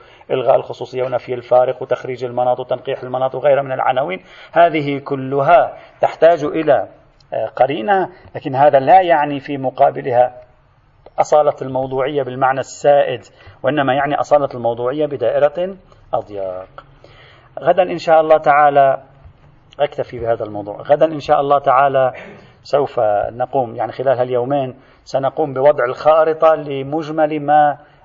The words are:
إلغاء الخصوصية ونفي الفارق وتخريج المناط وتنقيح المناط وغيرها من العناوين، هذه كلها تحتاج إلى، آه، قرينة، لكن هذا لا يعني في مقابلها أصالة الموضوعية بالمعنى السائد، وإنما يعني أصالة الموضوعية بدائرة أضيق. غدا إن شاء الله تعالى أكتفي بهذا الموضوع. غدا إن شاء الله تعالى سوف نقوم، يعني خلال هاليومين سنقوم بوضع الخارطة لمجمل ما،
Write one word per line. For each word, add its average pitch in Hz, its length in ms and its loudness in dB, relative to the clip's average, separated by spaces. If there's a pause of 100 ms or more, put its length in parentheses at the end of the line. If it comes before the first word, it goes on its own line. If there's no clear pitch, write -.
(300)
إلغاء 127 260 2
الخصوصية 123 460 -8
ونفي 127 320 -6
الفارق 127 480 0
وتخريج 127 420 -6
المناط 123 360 -2
وتنقيح 127 420 -6
المناط 127 320 -4
وغيرها 135 280 2
من 131 100 -8
العناوين، 131 460 -2 (340)
هذه 151 460 2
كلها 139 800 0 (240)
تحتاج 156 440 2
إلى، 147 440 0 (440)
آه، 113 140 -4
قرينة، 185 640 0 (260)
لكن 135 200 -8
هذا 139 240 4
لا 156 220 6
يعني 147 400 0
في 143 180 -8
مقابلها 131 760 0 (840)
أصالة 151 440 2
الموضوعية 131 600 -4
بالمعنى 127 380 -2
السائد، 143 600 0 (420)
وإنما 139 320 0
يعني 143 260 -2
أصالة 143 340 2
الموضوعية 120 520 -2
بدائرة 143 720 -2 (380)
أضيق. 98 680 -10 (760)
غدا 175 220 2
إن 170 160 -4
شاء 160 220 4
الله 156 180 4
تعالى 143 640 4 (800)
أكتفي 131 380 -4
بهذا 117 260 -4
الموضوع. 104 320 -10
غدا 151 300 2
إن 156 140 -4
شاء 147 200 0
الله 143 180 2
تعالى 135 540 2 (500)
سوف 139 380 -2 (320)
نقوم، 120 440 -6
يعني 113 160 -6
خلال 131 260 -2
هاليومين 127 580 -2 (280)
سنقوم 135 500 -4
بوضع 131 300 2
الخارطة 156 720 2
لمجمل 151 840 -4
ما، 147 380 2 (260)